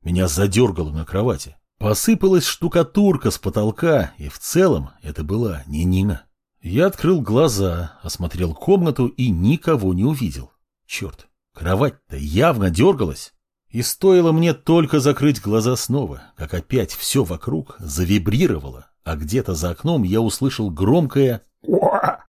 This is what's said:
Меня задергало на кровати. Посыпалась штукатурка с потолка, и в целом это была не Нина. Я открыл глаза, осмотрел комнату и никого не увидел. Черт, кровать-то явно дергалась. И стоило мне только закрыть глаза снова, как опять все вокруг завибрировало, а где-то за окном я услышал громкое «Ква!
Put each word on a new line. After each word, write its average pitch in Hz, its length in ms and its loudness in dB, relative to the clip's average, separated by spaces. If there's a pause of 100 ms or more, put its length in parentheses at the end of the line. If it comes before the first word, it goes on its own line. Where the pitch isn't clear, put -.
Меня 90 240 0
задергало 92 640 2
на 78 140 -6
кровати. 98 520 -4 (240)
Посыпалась 185 640 2
штукатурка 170 880 0
с - 80 -6
потолка, 110 800 0
и 73 100 -10
в - 100 -14
целом 143 520 0 (120)
это 76 220 -10
была 95 420 -4
не 76 180 -4
Нина. 92 420 0 (340)
Я 117 280 0
открыл 175 340 0
глаза, 98 800 0
осмотрел 85 500 -6
комнату 160 540 0
и 123 240 -2
никого 101 640 0
не 95 100 0
увидел. 104 480 -4 (340)
Черт, - 400 -12 (280)
кровать-то 92 640 -2
явно 98 500 0
дергалась. 104 640 0 (380)
И 113 100 -6
стоило 180 500 4
мне 165 220 4
только 156 480 2
закрыть 139 400 2
глаза 110 340 0
снова, 120 500 -4 (120)
как 80 160 -10
опять 95 400 -4
все - 320 -2
вокруг 82 540 -8
завибрировало, 82 1120 -2 (140)
а 82 120 -6
где-то 87 380 -4
за 85 160 -4
окном 143 320 -2
я 101 180 2
услышал 117 500 -2
громкое 127 760 2 (200)
«Ква! - 640 0 (120)